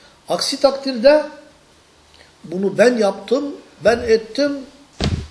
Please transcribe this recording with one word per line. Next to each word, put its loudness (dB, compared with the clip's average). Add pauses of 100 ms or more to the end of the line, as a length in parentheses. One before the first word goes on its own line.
(280)
Aksi -4
takdirde 2 (1160)
bunu -4
ben 4
yaptım, -2 (280)
ben 4
ettim 0 (720)